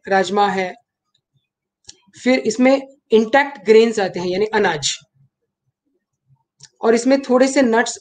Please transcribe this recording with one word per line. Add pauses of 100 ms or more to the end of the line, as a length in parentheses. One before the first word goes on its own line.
राजमा
है। (1500)
फिर
इसमें (300)
intact
grains
आते
हैं,
यानी
अनाज, (1800)
और
इसमें
थोड़े
से
nuts